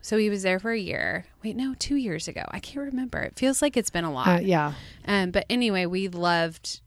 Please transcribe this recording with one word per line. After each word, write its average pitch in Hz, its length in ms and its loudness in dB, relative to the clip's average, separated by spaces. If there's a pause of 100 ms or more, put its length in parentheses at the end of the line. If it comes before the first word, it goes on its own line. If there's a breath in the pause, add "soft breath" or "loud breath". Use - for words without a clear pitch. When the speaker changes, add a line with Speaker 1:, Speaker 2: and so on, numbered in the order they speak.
Speaker 1:
So - 140 0
he 214 140 4
was 202 120 -2
there 185 160 2
for 220 140 -2
a 226 60 0
year. - 480 -4 (180)
Wait, 214 120 -4
no, 262 220 -2
two - 180 -2
years 190 300 -2
ago. - 220 -8
I - 100 -10
can't 285 280 -8
remember. 254 320 -4
It - 200 -4
feels 262 220 2
like 294 160 2
it's 226 140 0
been 170 140 -2
a 160 60 -2
lot. 135 180 0
Speaker 2:
Uh, 175 120 6
yeah. 160 320 2 (340 loud breath)
Speaker 1:
Um, 196 240 2
but 196 200 2
anyway, 214 340 2
we 185 240 -2
loved 170 800 0